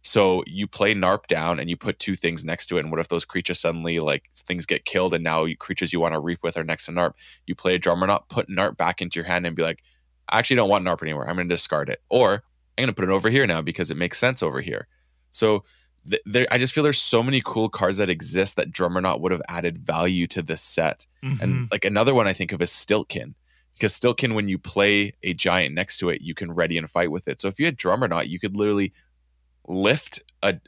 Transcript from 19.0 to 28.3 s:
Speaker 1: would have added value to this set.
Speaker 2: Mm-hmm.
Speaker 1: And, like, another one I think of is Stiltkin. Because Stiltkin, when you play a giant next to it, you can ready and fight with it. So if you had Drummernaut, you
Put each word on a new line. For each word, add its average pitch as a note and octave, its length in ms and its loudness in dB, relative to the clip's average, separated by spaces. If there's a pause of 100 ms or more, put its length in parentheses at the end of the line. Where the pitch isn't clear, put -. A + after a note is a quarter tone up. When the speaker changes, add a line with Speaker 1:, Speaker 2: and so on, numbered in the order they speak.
Speaker 1:
would F2+ 120 0
have E2 160 -4
added E2+ 300 -4
value F2 480 0
to E2+ 160 -4
this D#2 180 -2
set. - 460 0 (180)
Speaker 2:
Mm-hmm. C3 180 -4
Speaker 1:
And, B2+ 300 0
like, G2+ 140 -2
another G#2+ 280 4
one C3 120 4
I F#2+ 80 2
think F#2 180 -2
of E2 80 -4
is F2 100 2
Stiltkin. - 680 0 (360)
Because - 260 2
Stiltkin, A#2+ 360 2
when G#2 140 0
you F#2+ 100 -2
play G2+ 640 2
a F#2 100 -4
giant F2 420 2
next F2 260 -2
to F2 100 0
it, D#2 100 -2
you D#2+ 140 -10
can E2+ 180 -8
ready E2 240 0
and D#2+ 140 -4
fight E2+ 200 2
with E2 160 -6
it. - 140 -6
So G2 80 0
if G2 100 -6
you D3 60 0
had E3 140 -2
Drummernaut, F2+ 500 0
you F2 100 -6